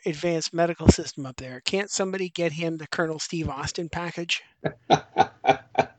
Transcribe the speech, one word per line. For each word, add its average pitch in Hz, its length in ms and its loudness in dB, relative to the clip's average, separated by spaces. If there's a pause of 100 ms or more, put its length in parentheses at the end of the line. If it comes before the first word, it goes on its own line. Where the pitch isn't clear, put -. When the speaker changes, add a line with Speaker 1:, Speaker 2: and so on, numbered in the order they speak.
Speaker 1:
advanced 165 480 0
medical 170 360 4
system 151 360 0
up 127 120 -10
there, 127 240 -12
can't 196 280 -2
somebody 190 400 -2
get 170 220 0
him 165 260 -4
the 156 100 -12
Colonel 160 320 -2
Steve 160 300 -4
Austin 147 400 -6
package? 175 540 -4 (460)
Speaker 2:
<laughs> - 40 8 (1040)